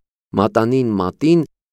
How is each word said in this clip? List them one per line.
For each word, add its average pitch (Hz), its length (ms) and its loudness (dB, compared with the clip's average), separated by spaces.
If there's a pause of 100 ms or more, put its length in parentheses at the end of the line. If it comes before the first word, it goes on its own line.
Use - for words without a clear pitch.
(340)
մատանին 113 600 0
մատին, 139 500 0 (300)